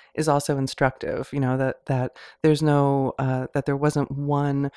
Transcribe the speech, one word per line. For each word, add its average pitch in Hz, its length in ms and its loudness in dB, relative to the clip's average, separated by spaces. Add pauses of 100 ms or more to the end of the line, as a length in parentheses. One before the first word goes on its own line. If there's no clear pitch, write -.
(140)
is 156 140 -2
also 143 300 0
instructive, - 720 -2
you 143 80 -2
know, 131 160 0
that, 131 300 -4
that 131 300 -2 (260)
there's 156 200 4
no, 139 560 2
uh, 131 360 -2
that 139 120 -2
there 139 100 0
wasn't 147 340 0
one 143 680 -2